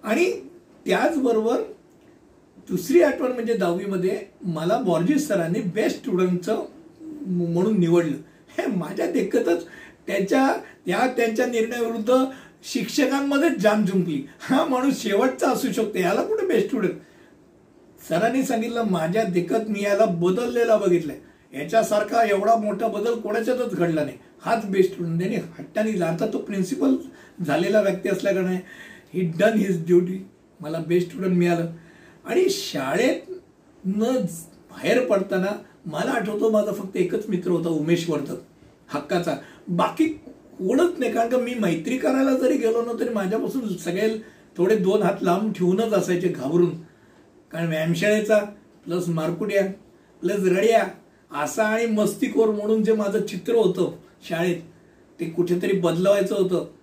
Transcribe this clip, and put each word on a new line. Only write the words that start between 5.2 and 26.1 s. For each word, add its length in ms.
सरांनी 320
बेस्ट 380
स्टुडंटचं 680
म्हणून 540
निवडलं. 360
हे 80
माझ्या 440
देखतच 560
त्याच्या, 480
त्या 200
त्यांच्या 300
निर्णयाविरुद्ध 800
शिक्षकांमध्येच 960
जान 280
जुंपली. 420
हा 240
माणूस 380
शेवटचा 480
असू 220
शकतो, 260
याला 240
कुठे 240
बेस्ट 200
स्टुडंट? 240
सरांनी 340
सांगितलं, 400
माझ्या 420
देखत 440
मी 140
याला 220
बदललेला 720
बघितलंय, 420
याच्यासारखा 680
एवढा 320
मोठा 320
बदल 260
कोणाच्यातच 600
घडला 300
नाही, 140
हाच 240
बेस्ट 280
स्टुडंट. 260
त्यांनी 180
हट्टाने 560
दिला. 140
आता 260